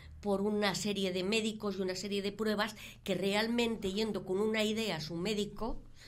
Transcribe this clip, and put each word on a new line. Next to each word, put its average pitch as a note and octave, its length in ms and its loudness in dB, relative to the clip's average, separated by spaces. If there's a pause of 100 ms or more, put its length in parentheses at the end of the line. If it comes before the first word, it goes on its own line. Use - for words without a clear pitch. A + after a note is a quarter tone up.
(220)
por G3 200 2
una G#3 320 4
serie G3+ 380 0
de F3+ 120 0
médicos G#3+ 540 0
y G3 40 -2
una F#3 140 0
serie G3+ 260 -2
de G3+ 100 -2
pruebas G#3+ 440 0 (280)
que G3 100 0
realmente, G#3 800 2
yendo G3+ 320 0
con F#3+ 160 0
una A3 240 2
idea G#3+ 340 2
a D3+ 40 -4
su E3 140 -6
médico, G#3 640 -2 (260)